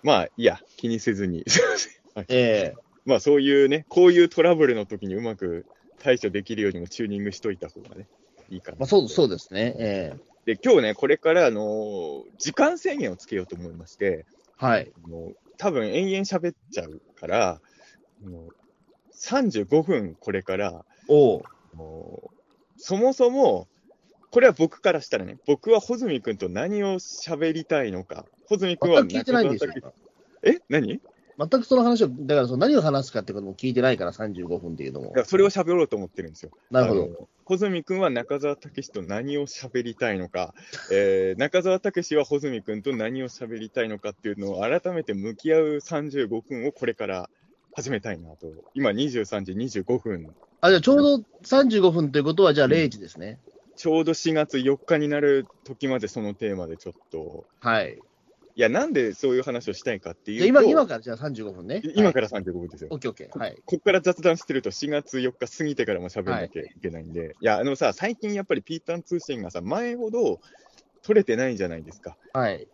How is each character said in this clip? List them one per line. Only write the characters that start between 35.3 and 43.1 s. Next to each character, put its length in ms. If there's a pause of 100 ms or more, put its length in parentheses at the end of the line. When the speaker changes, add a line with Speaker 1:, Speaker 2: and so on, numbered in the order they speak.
Speaker 1:
れ 60
を 80
喋 240
ろ 80
う 40
と 80
思 120
っ 20
て 140
る 60
ん 20
で 60
す 60
よ。 80 (200)
Speaker 2:
な 100
る 60
ほ 80
ど。 80
Speaker 1:
あ 40
の、 220 (160)
穂 140
積 240
君 160
は 100
中 300
澤 160
武 280
史 80
と 120
何 340
を 80
喋 380
り 120
た 180
い 60
の 100
か、 240 (200)
<laughs> 180
え 440
ー、 40
中 220
澤 180
武 280
史 80
は 100
穂 160
積 200
君 200
と 140
何 280